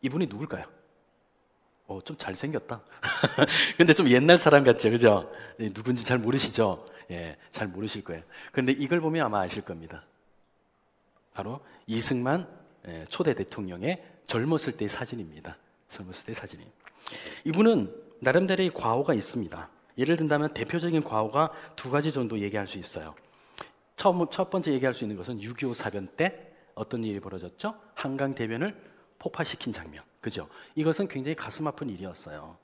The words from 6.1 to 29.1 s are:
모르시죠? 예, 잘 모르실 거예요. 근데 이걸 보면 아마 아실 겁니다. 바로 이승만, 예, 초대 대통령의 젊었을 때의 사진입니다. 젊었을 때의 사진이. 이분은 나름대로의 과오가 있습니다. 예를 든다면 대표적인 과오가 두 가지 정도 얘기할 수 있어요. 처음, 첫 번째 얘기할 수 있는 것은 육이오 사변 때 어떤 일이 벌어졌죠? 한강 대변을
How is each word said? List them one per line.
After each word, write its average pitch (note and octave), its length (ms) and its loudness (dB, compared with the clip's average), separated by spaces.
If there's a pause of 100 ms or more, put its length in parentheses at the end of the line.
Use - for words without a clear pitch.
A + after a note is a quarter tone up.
모르시죠? A2+ 680 2 (280)
예, E2+ 260 -10 (140)
잘 G#2+ 160 -8
모르실 G2+ 360 -8
거예요. E2 200 -10 (280)
근데 C3 200 2
이걸 C#3+ 300 0
보면 D#3+ 240 0
아마 G#2 160 0
아실 F#2 220 -4
겁니다. E2 400 -14 (1300)
바로 A2 260 -8 (260)
이승만, B2 600 0 (400)
예, E2 220 -12
초대 - 260 0
대통령의 G2 680 -6 (220)
젊었을 C3+ 520 0
때의 G#2 120 -2
사진입니다. E2+ 680 -10 (320)
젊었을 F#2 360 -16
때의 A2+ 100 -10
사진이. - 300 -14 (760)
이분은 E3+ 500 4 (260)
나름대로의 F#3 520 4
과오가 B2+ 420 0
있습니다. F#2 560 -4 (280)
예를 D3+ 200 2
든다면 D3+ 360 2
대표적인 D#3+ 500 -2
과오가 A2+ 480 0 (240)
두 B2+ 160 -8
가지 D3 200 2
정도 A2+ 280 -2
얘기할 G2+ 280 -4
수 G2+ 120 -12
있어요. D#2+ 360 -12 (800)
처음, F3+ 340 4
첫 F#3 200 -4
번째 F3+ 240 -2
얘기할 C3 200 2
수 A#2 100 -6
있는 G#2+ 120 -6
것은 G2+ 260 -8
육이오 A#2+ 320 -6
사변 G2 340 -6
때 - 440 -4 (220)
어떤 A2+ 300 -6
일이 G2+ 160 -4
벌어졌죠? F#2+ 560 -10 (180)
한강 C3+ 400 -2
대변을 B2+ 420 -4 (440)